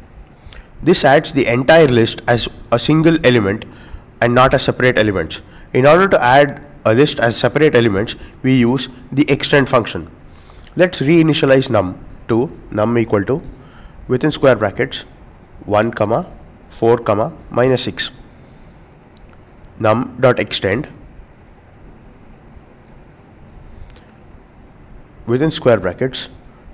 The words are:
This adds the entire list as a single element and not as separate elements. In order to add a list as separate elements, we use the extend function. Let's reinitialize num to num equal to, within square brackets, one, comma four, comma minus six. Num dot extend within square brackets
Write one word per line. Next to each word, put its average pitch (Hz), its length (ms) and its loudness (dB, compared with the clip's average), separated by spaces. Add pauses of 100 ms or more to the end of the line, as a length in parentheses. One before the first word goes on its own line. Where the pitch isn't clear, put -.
(800)
This 156 240 2
adds 147 260 2
the 135 140 0
entire 135 420 4
list 120 400 0
as 120 220 0 (220)
a 117 80 0
single 160 440 2
element 110 420 0 (540)
and 120 140 0
not 127 220 2
as 127 80 0
separate 123 340 0
elements. 95 440 -2 (320)
In 131 120 2
order 180 240 4
to 190 120 2
add 135 440 2 (180)
a 110 100 2
list 147 260 2
as 117 180 0
separate 139 380 0
elements, 110 400 0 (260)
we 131 160 2
use 123 320 0 (220)
the 135 200 -2
extend 135 380 0
function. 95 400 -2 (640)
Let's 175 240 0
reinitialize 139 720 2
num 92 340 -2 (240)
to 123 240 -2 (200)
num 113 260 -2
equal 110 280 0
to, 139 160 -4 (680)
within 127 240 -2
square 131 240 2
brackets, 110 460 -6 (640)
one, 107 260 -2
comma 113 380 -4 (400)
four, 117 280 0
comma 117 400 -2 (140)
minus 123 320 0
six. - 280 -8 (1700)
Num 110 400 -2
dot 123 180 2
extend 101 520 -4 (4000)
within 131 240 -2
square 117 300 0
brackets 95 500 -8 (440)